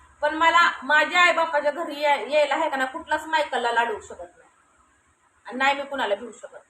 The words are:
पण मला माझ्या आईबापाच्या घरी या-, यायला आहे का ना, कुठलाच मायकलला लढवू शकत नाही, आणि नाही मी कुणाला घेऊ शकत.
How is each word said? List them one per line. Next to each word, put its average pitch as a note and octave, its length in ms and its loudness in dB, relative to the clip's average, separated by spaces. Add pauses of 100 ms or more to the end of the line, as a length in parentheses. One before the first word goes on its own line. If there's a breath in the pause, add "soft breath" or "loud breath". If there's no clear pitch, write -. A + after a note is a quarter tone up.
(220 loud breath)
पण D4+ 140 0
मला E4 360 4 (120)
माझ्या D4+ 380 4
आईबापाच्या D#4+ 500 2
घरी D4 300 -8
या-, C4+ 260 0
यायला D4 280 2
आहे D#4 140 0
का C#4 60 -4
ना, C4 100 -2
कुठलाच D#4 400 -6
मायकलला D4 460 -2
लढवू A3+ 280 0
शकत - 380 -16
नाही, - 120 -20 (960)
आणि G#3 120 -10
नाही C#4 180 0
मी C#4 80 -8
कुणाला A3+ 320 -4
घेऊ A3+ 160 -8
शकत. - 280 -20 (100)